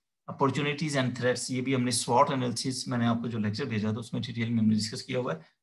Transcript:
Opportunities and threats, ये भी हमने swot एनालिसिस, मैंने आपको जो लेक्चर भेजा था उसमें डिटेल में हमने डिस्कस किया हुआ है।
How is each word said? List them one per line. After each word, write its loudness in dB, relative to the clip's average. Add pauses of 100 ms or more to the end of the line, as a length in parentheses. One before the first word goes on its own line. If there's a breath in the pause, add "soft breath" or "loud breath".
(300)
Opportunities 0
and 0
threats, 0
ये -2
भी 0
हमने 2
swot 4
एनालिसिस, -2
मैंने 0
आपको 0
जो -4
लेक्चर -2
भेजा -2
था -2
उसमें -6
डिटेल -4
में 2
हमने 6
डिस्कस -2
किया -4
हुआ -2
है। -8 (160 loud breath)